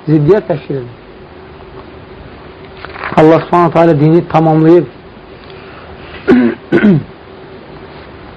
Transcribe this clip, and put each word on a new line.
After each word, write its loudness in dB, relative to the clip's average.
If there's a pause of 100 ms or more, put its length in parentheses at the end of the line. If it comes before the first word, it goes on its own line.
Ziddiyyət 0
təşkil -8
edir. -12 (2250)
Allah 2
Subhanahu -2
taala 2
dini 0
tamamlayıb. 2 (1400)
<clears throat> 0 (1500)